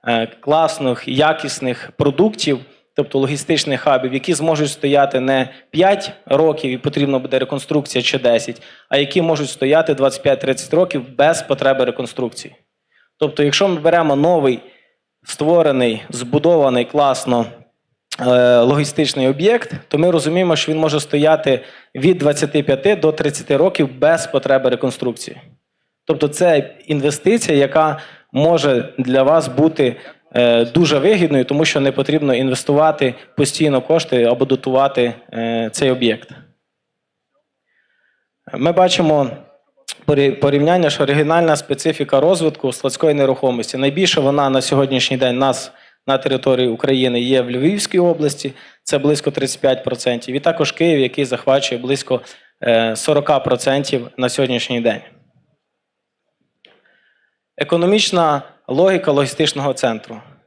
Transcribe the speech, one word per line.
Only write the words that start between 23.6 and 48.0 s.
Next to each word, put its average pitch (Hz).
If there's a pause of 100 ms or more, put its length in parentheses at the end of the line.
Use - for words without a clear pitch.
без 156
потреби 131
реконструкції. 123 (680)
Тобто 147
це 151 (120)
інвестиція, 151
яка 143 (320)
може 143
для 131
вас 143
бути, 139 (380)
е, 117
дуже 147
вигідною, 151
тому 147
що 151
не 135
потрібно 143
інвестувати 135 (220)
постійно 143
кошти 131
або 127
дотувати, 131 (180)
е, 113
цей 135
об'єкт. 120 (2250)
Ми 151
бачимо 165 (760)
порі-, 143
порівняння, 147
що 143
регіональна 151
специфіка 143
розвитку 156
складської 147
нерухомості. 131
Найбільше 143
вона 139
на 131
сьогоднішній 131
день 123
нас 131 (340)
на 135
території 131
України 127
є 127
в 123
Львівській 170
області, 151 (300)